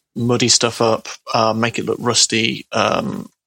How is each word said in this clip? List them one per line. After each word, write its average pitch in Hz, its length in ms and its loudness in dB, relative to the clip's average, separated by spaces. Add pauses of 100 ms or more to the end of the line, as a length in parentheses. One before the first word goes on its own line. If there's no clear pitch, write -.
(140)
muddy 120 340 2
stuff - 320 0
up, 113 280 2 (240)
uh, 110 200 2
make 113 260 -2
it - 80 -4
look - 140 -2
rusty. 113 680 0
Um, - 600 -2 (160)